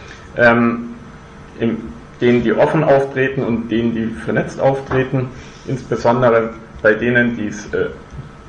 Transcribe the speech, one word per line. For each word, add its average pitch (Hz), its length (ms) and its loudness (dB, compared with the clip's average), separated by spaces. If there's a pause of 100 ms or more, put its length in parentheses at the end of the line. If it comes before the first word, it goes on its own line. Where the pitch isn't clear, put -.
(380)
ähm, 117 540 4 (680)
in 117 160 0 (460)
denen 120 200 4
die 110 120 0
offen 151 320 2
auftreten 135 580 2
und 110 260 -2
denen 113 240 0
die 113 120 -2 (180)
vernetzt - 380 -4
auftreten, 131 680 0 (400)
insbesondere 120 840 2 (300)
bei 107 120 6
denen, 120 420 0
die 104 120 -6
es, - 260 -10
äh, 90 140 -2 (600)